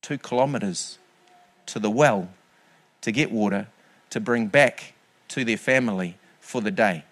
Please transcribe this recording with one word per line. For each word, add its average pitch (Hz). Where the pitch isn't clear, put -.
two -
kilometres 123
to -
the 107
well 107
to 117
get 139
water 104
to 127
bring 117
back 127
to 131
their 113
family 101
for -
the 104
day. 95